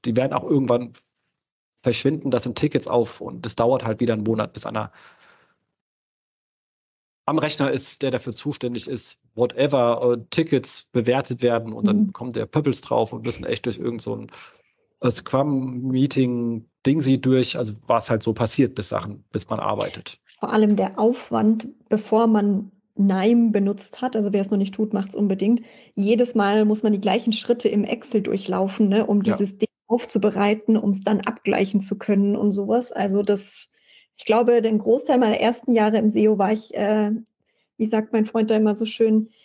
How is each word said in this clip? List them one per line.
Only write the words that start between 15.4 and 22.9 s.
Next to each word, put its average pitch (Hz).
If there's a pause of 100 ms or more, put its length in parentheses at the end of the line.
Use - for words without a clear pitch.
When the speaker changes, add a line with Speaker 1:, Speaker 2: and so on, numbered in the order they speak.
Speaker 1:
Dingsy 135
durch, 127
also 113 (120)
was 117
halt 113
so 113
passiert, 120
bis 107
Sachen, 104
bis -
man 110
arbeitet. 104 (220)
Speaker 2:
Vor -
allem 214
der 196
Aufwand, 226 (200)
bevor 220
man 208 (240)